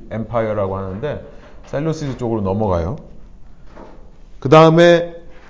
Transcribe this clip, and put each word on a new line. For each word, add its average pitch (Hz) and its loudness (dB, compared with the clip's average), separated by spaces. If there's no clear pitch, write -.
엠파이어라고 107 -4
하는데 98 -10
셀루시드 147 -6
쪽으로 113 -6
넘어가요. 95 -4
그 131 -4
다음에 165 6